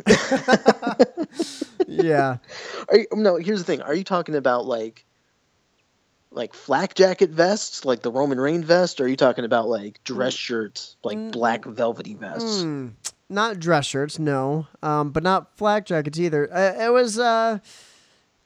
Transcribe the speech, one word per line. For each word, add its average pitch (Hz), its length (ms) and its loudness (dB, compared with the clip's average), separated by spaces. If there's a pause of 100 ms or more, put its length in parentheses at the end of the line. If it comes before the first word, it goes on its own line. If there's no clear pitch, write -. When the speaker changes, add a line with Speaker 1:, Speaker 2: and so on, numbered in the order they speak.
Speaker 1:
<laughs> 240 1080 2 (760)
Speaker 2:
Yeah. 139 500 2 (520)
Speaker 1:
Are 202 80 8
you, 226 160 2
no, 202 240 4
here's 190 220 -2
the 170 60 -8
thing. 180 160 -2
Are 147 140 -4
you 190 80 -2
talking 170 320 -2
about, 123 320 0
like, 113 380 -6 (1200)
like, - 240 -8
flak - 400 -2
jacket 185 380 4
vests, 175 520 0
like 123 200 0
the 120 80 -2
Roman 135 280 0
Reign 160 240 0
vest? 170 380 2
Or 127 40 2
are - 20 2
you 131 80 0
talking 131 280 4
about, 113 240 0
like, 107 360 -4
dress 127 320 -4
Speaker 2:
Mm. - 20 -10
Speaker 1:
shirts, - 640 -8
like, 107 140 -6
Speaker 2:
Mm. 220 140 -10
Speaker 1:
black 117 340 -2
velvety 117 480 -4
vests? 196 480 -6
Speaker 2:
Mm. 139 300 -6 (360)
Not 202 320 -4
dress 160 280 0
shirts, 147 320 -4
no. 143 480 -2 (160)
Um, 147 260 0
but 156 140 -4
not 185 340 -2
flak 208 300 0
jackets 156 320 -2
either. 151 340 0
Uh, 190 320 0
it 233 80 4
was, 247 240 2
uh, 226 400 2 (880)